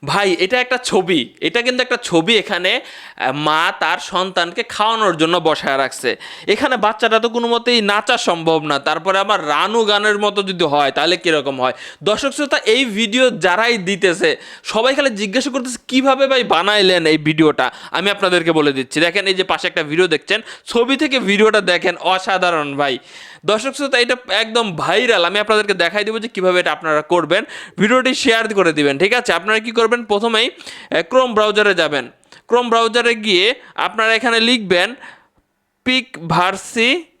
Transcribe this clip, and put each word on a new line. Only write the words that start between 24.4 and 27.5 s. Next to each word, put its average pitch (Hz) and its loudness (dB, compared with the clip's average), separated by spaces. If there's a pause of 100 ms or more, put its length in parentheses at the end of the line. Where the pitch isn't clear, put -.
ভাইরাল। 202 2
আমি 190 0
আপনাদেরকে 208 0
দেখাই 180 -2
দেবো 220 -6
যে 214 -10
কীভাবে 185 0
এটা 175 0
আপনারা 151 -2
করবেন। 175 0 (340)